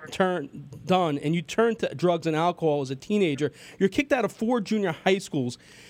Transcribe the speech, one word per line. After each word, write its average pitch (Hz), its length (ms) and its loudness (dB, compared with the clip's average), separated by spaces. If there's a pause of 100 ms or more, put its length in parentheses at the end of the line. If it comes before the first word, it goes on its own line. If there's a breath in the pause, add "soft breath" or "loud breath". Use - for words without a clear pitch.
(120)
turn-, 175 560 -2 (180)
done, 170 320 2
and 147 160 0
you 175 80 0
turned 226 380 0
to - 160 -2
drugs 165 320 0
and 156 80 0
alcohol 160 440 0
as 135 120 -6
a 135 40 -8
teenager. 151 540 0 (300 loud breath)
You're 190 80 4
kicked 285 240 0
out 254 120 2
of 190 60 0
four 240 300 0
junior 196 340 0 (100)
high 190 140 4
schools. 127 400 -4 (320 loud breath)